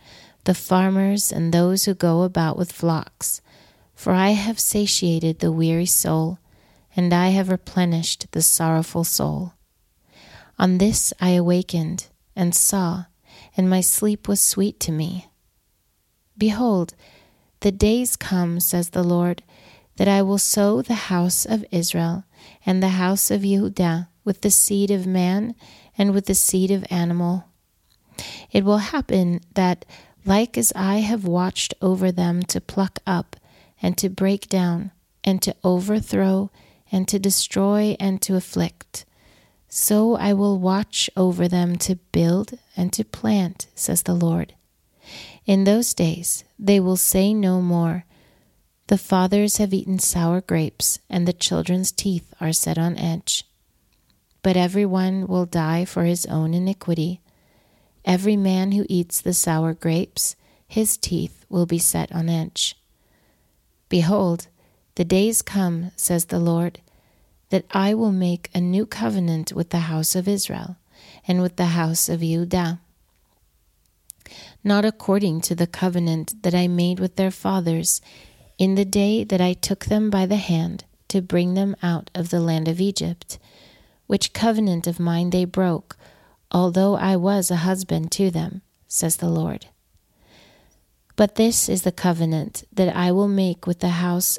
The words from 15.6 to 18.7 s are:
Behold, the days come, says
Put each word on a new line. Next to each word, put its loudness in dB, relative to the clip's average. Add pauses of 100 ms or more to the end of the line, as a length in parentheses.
Behold, 0 (680)
the 2
days 2
come, -2
says 0